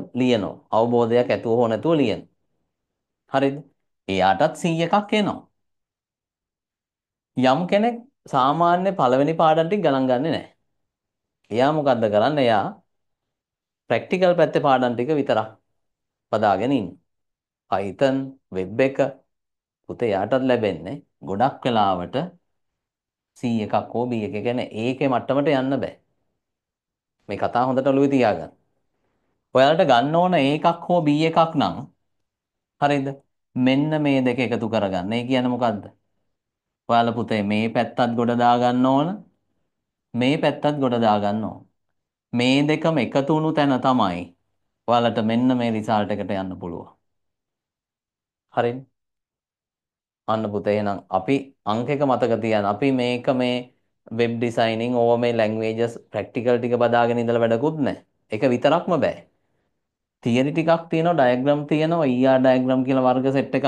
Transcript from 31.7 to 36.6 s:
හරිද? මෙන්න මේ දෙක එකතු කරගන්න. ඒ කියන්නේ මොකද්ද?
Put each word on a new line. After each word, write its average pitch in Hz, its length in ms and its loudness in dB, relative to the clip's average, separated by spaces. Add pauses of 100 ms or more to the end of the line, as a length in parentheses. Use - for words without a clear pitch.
හරිද? 143 260 0 (500)
මෙන්න 135 420 2
මේ 143 220 2
දෙක 127 200 0
එකතු 117 280 -2
කරගන්න. 98 440 -2
ඒ 120 120 -2
කියන්නේ 127 280 -2
මොකද්ද? 113 320 -2 (1040)